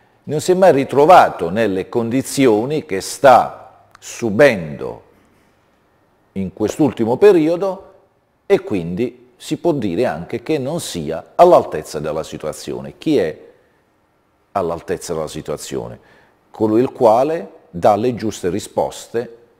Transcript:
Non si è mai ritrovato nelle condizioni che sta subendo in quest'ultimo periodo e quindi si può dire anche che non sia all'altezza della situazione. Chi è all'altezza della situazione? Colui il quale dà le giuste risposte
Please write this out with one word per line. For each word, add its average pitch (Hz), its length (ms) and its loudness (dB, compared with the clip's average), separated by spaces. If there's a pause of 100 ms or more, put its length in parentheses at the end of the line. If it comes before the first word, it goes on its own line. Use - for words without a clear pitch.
(240)
Non 143 160 -6
si 185 120 0
è - 20 2
mai 185 180 6
ritrovato 135 760 4
nelle 95 400 -2
condizioni 123 960 0
che 95 160 -6
sta - 880 2 (100)
subendo 87 1040 -2 (1300)
in 95 200 -6
quest'ultimo 117 640 -2
periodo 185 760 2 (500)
e 196 160 2
quindi 90 640 -6 (140)
si - 200 -8
può 170 140 -2
dire 107 340 -2
anche 85 360 -8
che 156 160 -4
non 143 220 -8
sia 80 540 -10
all'altezza 127 640 2
della 76 240 -6
situazione. 71 720 -12
Chi 151 220 0
è 80 260 -4 (1080)
all'altezza 85 600 -6
della 80 160 -6
situazione? 69 720 -10 (520)
Colui 110 300 0
il 131 100 -2
quale 139 600 0 (200)
dà 101 260 2
le 120 180 -2
giuste 101 340 -6
risposte - 880 -6 (240)